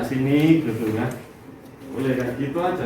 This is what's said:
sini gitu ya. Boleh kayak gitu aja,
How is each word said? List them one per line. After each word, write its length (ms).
sini 560
gitu 320
ya. 160
Boleh 240
kayak 240
gitu 240
aja, 240